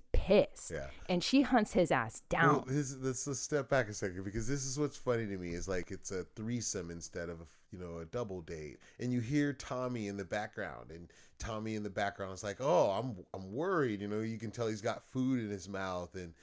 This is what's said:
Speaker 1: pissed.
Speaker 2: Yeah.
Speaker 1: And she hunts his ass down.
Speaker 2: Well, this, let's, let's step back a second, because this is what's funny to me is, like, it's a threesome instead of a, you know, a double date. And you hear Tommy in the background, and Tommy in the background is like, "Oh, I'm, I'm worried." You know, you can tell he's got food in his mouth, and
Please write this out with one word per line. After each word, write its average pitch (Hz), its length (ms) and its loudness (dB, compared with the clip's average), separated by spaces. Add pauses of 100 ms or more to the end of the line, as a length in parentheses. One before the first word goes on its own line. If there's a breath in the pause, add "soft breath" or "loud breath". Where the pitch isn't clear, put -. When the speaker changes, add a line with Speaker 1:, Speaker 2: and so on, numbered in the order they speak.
(120)
Speaker 1:
pissed. - 600 6
Speaker 2:
Yeah. 71 160 -6 (200 loud breath)
Speaker 1:
And 180 160 2
she 269 180 8
hunts 226 300 4
his 180 180 6
ass 123 380 2
down. 165 280 6
Speaker 2:
Well, - 100 0
this, 135 340 0
let's, 131 260 -2
let's 139 140 -2
step 139 280 -2
back 127 200 4
a 104 60 -8
second, 95 300 -2
because 107 220 -2
this 135 200 0
is 135 120 -4
what's 147 180 0
funny 117 300 0
to 98 120 -4
me 87 160 -4
is, 82 140 -4
like, 90 220 -2
it's 95 200 -8
a 92 140 -2 (120)
threesome 110 540 -4
instead 85 380 -8
of 85 120 -8
a, 85 40 -14 (280)
you 95 60 -10
know, 85 200 -8
a 82 60 -8
double 98 380 -6
date. 78 360 -10 (220 soft breath)
And 123 120 -2
you 123 80 2
hear 143 320 2
Tommy 127 560 -4
in 101 80 -4
the 98 80 -4
background, 92 680 -6
and 85 180 -14 (280 soft breath)
Tommy 110 360 -4
in 107 80 -2
the 104 80 -4
background 98 440 -2
is 92 100 -10
like, 101 160 -4
"Oh, 143 320 4
I'm, 113 240 -2 (180)
I'm 95 180 -8
worried." 139 480 2
You 104 60 -2
know, 104 140 -2
you 113 180 -4
can 110 140 -6
tell 117 160 -2
he's 110 120 -4
got 110 300 -4
food 131 300 2
in 107 100 -2
his 95 180 -6
mouth, 95 460 -4
and 90 180 -8 (100)